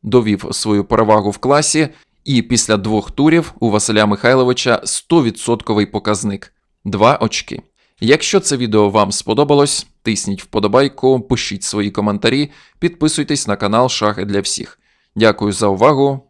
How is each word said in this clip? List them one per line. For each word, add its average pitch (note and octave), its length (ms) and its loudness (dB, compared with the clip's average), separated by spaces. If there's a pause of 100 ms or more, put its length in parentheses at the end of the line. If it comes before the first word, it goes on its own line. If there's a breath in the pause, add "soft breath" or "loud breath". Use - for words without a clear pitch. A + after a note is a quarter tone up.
довів G#2 480 0
свою G#2 340 -2
перевагу G#2+ 460 2
в - 60 -8
класі, D3+ 520 0 (340 soft breath)
і B2+ 180 0
після A2+ 360 0
двох G#2 340 -2
турів D#3+ 480 2
у A#2 100 0
Василя G#2+ 360 2
Михайловича B2 800 2
сто - 400 0
відсотковий A2 640 -2
показник. G#2 680 -6 (320)
Два G#2 360 2
очки. - 400 -6 (420)
Якщо D#3 360 2
це - 180 -2
відео G#2+ 320 2
вам G2+ 220 2
сподобалось, C#3+ 760 0 (160)
тисніть G2+ 400 -6
вподобайку, B2+ 760 0
пишіть - 420 -6
свої G#2 280 -4
коментарі, G#2+ 600 -2 (280 soft breath)
підписуйтесь D3 680 -2
на G2+ 80 -2
канал A2 340 0
Шахи G#2 360 -2
для G2+ 140 -2
всіх. - 400 -8 (360)
Дякую G#2+ 360 2
за G2+ 160 -2
увагу C3+ 520 2 (100)